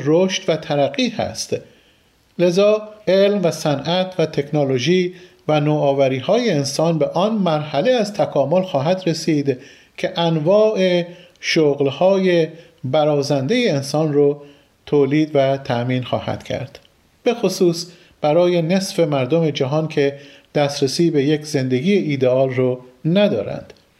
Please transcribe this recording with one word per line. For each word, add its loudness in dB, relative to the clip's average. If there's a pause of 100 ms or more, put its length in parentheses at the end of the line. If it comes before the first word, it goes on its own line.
رشد 0
و 2
ترقی -2
هست. -6 (840)
لذا 2 (180)
علم 4
و 2
صنعت -2
و 2
تکنولوژی 0 (340)
و 2
نوآوری‌های 0
انسان 0
به 0
آن 0
مرحله 0
از 0
تکامل 0
خواهد -2
رسید 0 (400)
که -6
انواع 2 (360)
شغل‌های 2 (360)
برازنده 0
انسان -2
رو 2 (440)
تولید 0
و 2
تأمین -4
خواهد -6
کرد، -10 (440)
به 0
خصوص -2 (340)
برای 2
نصف -2
مردم 0
جهان -2
که -2 (380)
دسترسی 0
به 2
یک 0
زندگی 0
ایدئال 2
رو -2 (240)
ندارند. -2 (260)